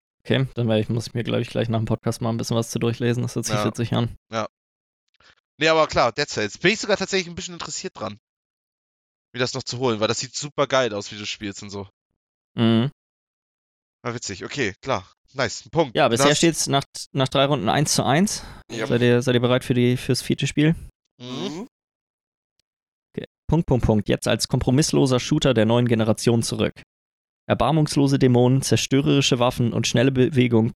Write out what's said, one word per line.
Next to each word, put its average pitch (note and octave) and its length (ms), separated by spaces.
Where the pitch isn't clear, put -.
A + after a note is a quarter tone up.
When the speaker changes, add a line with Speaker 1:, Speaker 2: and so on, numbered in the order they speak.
Speaker 1:
Okay, B2+ 300
dann A#2+ 120
werde A2 140
ich, - 80
muss A2+ 180
ich - 60
mir, A#2+ 100
glaub A2+ 160
ich, A#2 100
gleich A2+ 200
nach A2+ 100
dem A2 60
Podcast A2+ 360
mal A#2 80
ein A2+ 80
bisschen A#2 200
was A#2 140
zu A#2 80
durchlesen. A#2+ 440
Das A#2 120
hört A#2 100
sich A2 100
Speaker 2:
Ja. G#2 100
Speaker 1:
witzig A2+ 280
an. A#2 220
Speaker 2:
Ja. A2 140
Nee, D3+ 100
aber D#3+ 200
klar, C3 240
Dead D3 160
Cells. G#2+ 300
Bin F3+ 140
ich A3 80
sogar G3+ 180
tatsächlich F#3 320
ein E3+ 60
bisschen F3 180
interessiert - 440
dran, G#2 200
mir B2 60
das B2 140
noch B2+ 100
zu B2 140
holen, A#2 220
weil G#2+ 80
das A2+ 120
sieht - 160
super C#3+ 320
geil B2+ 260
aus, G2+ 180
wie G#2+ 60
du G#2 80
spielst - 380
und G2+ 60
so. G2 180
Speaker 1:
Mhm. A#2 340
Speaker 2:
Ah, A#2+ 100
witzig. G2+ 300
Okay, A#2 380
klar. A2+ 260
Nice. C3 320
Ein A2+ 40
Punkt. D3 260
Speaker 1:
Ja, D3+ 120
bisher B2 220
Speaker 2:
Das D3 80
Speaker 1:
steht's E3 300
nach, C#3 160
nach C3+ 160
drei C#3 180
Runden C3 240
eins D3 240
zu A#2+ 100
eins. D3+ 400
Speaker 3:
Ja. A2 160
Speaker 1:
Seid A#2+ 140
ihr, A#2+ 200
seid B2 140
ihr A#2 60
bereit B2 220
für C3 100
die, B2 240
fürs - 240
vierte - 260
Spiel? D#3 280
Speaker 2:
Mhm. B2 80
Speaker 3:
Mhm. F#3 400
Speaker 1:
Okay. - 100
Punkt, D#3+ 200
Punkt, B2+ 180
Punkt. G#2+ 240
Jetzt - 180
als A2+ 200
kompromissloser C3 720
Shooter D3+ 340
der G#2+ 120
neuen A#2+ 220
Generation A2+ 560
zurück. - 380
Erbarmungslose C#3 680
Dämonen, B2+ 460
zerstörerische C#3 760
Waffen A#2+ 320
und A2+ 160
schnelle B2+ 240
Bewegung B2 640